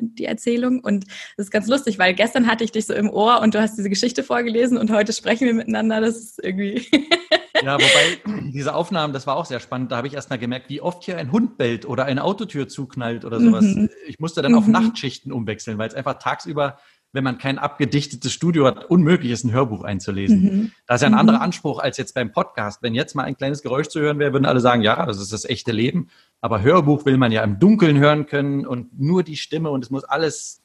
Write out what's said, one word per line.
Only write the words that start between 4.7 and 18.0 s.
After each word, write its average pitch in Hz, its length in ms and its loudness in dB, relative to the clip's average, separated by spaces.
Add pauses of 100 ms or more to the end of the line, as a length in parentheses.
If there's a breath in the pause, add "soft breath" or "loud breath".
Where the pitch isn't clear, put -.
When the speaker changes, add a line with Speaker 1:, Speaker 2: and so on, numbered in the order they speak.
Speaker 1:
und 214 120 0
heute 214 220 2
sprechen 233 340 0
wir 233 80 2
miteinander, 220 460 -2
das 226 160 0
ist - 260 -16
irgendwie 196 480 -4
<laughs> 311 300 2 (420)
Speaker 2:
Ja, - 200 0
wobei, 523 420 4
<clears throat> 185 280 -6
diese 139 220 -4
Aufnahmen, 156 380 -2
das 135 140 -8
war 139 100 -2
auch 165 80 -4
sehr 123 160 -8
spannend, 127 320 -8
da 120 60 -2
hab 120 80 -4
ich 139 80 -10
erst 135 160 -12
mal 131 80 -4
gemerkt, 120 320 -8
wie 143 100 -10
oft 175 240 -6
hier 180 140 -8
ein 147 120 -8
Hund 226 280 0
bellt 117 280 -2
oder 127 200 -2
eine 139 180 -2
Autotür 180 440 -4
zuknallt 120 560 -8
oder 113 160 -4
sowas. 214 340 4
Speaker 1:
Mhm. 208 160 0 (160)
Speaker 2:
Ich 139 120 -18
musste 170 240 -6
dann 131 120 4
auf 110 120 4
Speaker 1:
Mhm. 110 60 6
Speaker 2:
Nachtschichten 220 580 -2
umwechseln, 110 480 -6
weil 110 100 -4
es - 60 -12
einfach 135 240 -6
tagsüber, 143 600 -4 (340 soft breath)
wenn 135 120 -4
man 127 140 -2
kein 135 200 -4
abgedichtetes 143 760 -2